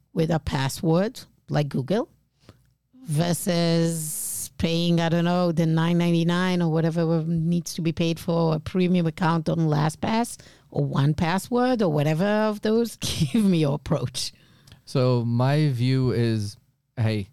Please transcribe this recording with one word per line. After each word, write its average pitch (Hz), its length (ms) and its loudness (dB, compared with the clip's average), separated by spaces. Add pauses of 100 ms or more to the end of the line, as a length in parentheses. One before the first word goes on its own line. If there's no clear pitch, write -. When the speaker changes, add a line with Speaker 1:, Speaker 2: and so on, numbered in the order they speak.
(140)
Speaker 1:
with 160 160 0
a 165 100 0
password 160 800 -2 (300)
like 147 180 0
Google 175 400 -2 (1160)
versus 165 1300 -2
paying, 170 420 2
I 170 80 2
don't 170 160 2
know, 175 280 2
the 165 140 0
nine 165 320 2
ninety-nine 175 640 2
or 165 100 0
whatever 165 520 0
needs 165 500 -2
to - 80 -6
be 160 100 0
paid 165 260 -2
for 165 360 0
a 156 60 -2
premium 180 460 0
account 160 420 0
on 165 100 0
LastPass 160 800 0 (320)
or - 140 -2
one 143 300 2
password 220 680 0
or 180 100 2
whatever 151 320 0
of 214 380 0
those? 220 340 0
<laughs> - 40 -20
Give - 440 0
me 185 140 4
your 147 160 2
approach. - 580 -4 (520)
Speaker 2:
So 127 400 2
my 131 460 2
view 127 420 2
is, 110 440 0 (400)
hey, 110 360 -2